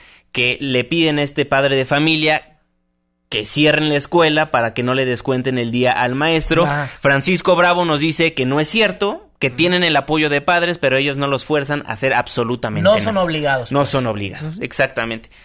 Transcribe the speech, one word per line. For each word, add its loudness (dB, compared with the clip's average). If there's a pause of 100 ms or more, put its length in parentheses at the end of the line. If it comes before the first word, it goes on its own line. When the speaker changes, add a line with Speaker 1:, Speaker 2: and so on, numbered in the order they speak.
(320)
Speaker 1:
que 0
le 0
piden 0
a 2
este -2
padre 2
de 0
familia 0 (720)
que -4
cierren 0
la 2
escuela 2
para 0
que -4
no 0
le 0
descuenten -2
el -2
día 2
al 0
maestro. 0
Speaker 2:
Ah. -4 (120)
Speaker 1:
Francisco 2
Bravo 4
nos 0
dice 0
que -2
no 0
es 0
cierto, -2
que -2
tienen 2
el 2
apoyo 0
de 0
padres, 0
pero 2
ellos -2
no -2
los -2
fuerzan -2
a -8
hacer -2
absolutamente -2
Speaker 2:
No 6
Speaker 1:
nada. 0
Speaker 2:
son -2
obligados, -2
Speaker 1:
No 2
Speaker 2:
pues. 0
Speaker 1:
son 0
obligados, -6
exactamente. -4 (160)